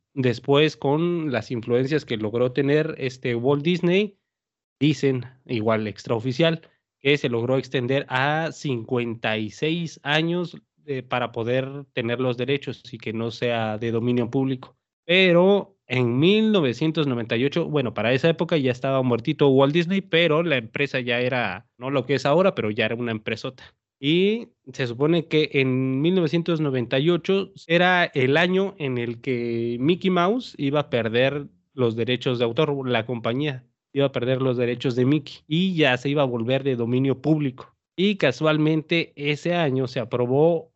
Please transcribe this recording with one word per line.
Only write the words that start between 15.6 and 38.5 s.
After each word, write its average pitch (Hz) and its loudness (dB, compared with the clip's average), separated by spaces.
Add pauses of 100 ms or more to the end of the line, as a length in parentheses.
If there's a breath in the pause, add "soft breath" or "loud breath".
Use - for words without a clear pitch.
en 123 0
mil 214 4
novecientos 156 0
noventa 120 -2
y 123 2
ocho, 160 -2
bueno, 135 -2
para 110 0
esa 135 2
época 165 0
ya 131 0
estaba 135 -2
muertito 127 2
Walt 139 6
Disney, 175 0
pero 165 2
la 160 0
empresa 131 -4
ya 120 -2
era, 123 -2 (100)
no 127 -8
lo 135 0
que 139 0
es 131 -2
ahora, 156 4
pero 107 -2
ya 110 0
era 113 -2
una 120 -4
empresota. 113 -8 (360)
Y 190 0 (260)
se 131 -4
supone 147 0
que 151 2
en 131 0
mil 175 2
novecientos 170 0
noventa 131 -2
y 151 2
ocho 190 0 (160)
era 175 4
el 135 2
año 185 2
en 131 -4
el 120 -6
que 120 -4
Mickey 180 0
Mouse 185 0
iba 143 0
a - -6
perder 127 0 (260)
los 117 0
derechos 123 -2
de 123 0
autor, 135 -2
la 117 0
compañía 127 -4 (300)
iba 139 2
a 135 0
perder 127 -2
los 131 0
derechos 123 -2
de 123 2
Mickey 151 -2
y 180 0
ya 135 4
se 143 -4
iba 147 2
a 139 4
volver 123 -2
de 135 0
dominio 127 0
público. 147 -2 (220)
Y 196 2
casualmente 156 0